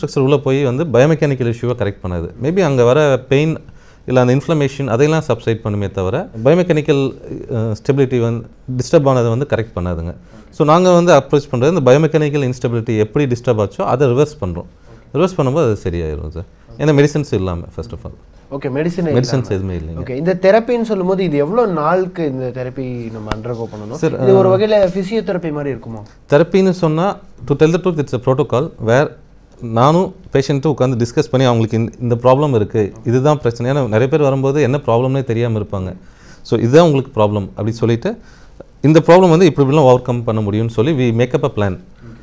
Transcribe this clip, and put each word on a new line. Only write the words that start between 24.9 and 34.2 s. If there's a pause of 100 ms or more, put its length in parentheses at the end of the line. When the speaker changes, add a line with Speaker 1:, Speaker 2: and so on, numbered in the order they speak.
Speaker 2:
மாதிரி
இருக்குமா? (260)
Speaker 1:
தெரப்பின்னு
சொன்னா, (300)
to
tell
the
truth,
it's
a
protocol (160)
where (500)
நானும் (180)
பேஷண்ட்டும்
உட்காந்து
discuss
பண்ணி
அவங்களுக்கு
இந்த,
இந்த
problem
இருக்கு, (120)
இதுதான்
பிரச்சனை.
ஏன்னா
நிறைய
பேர்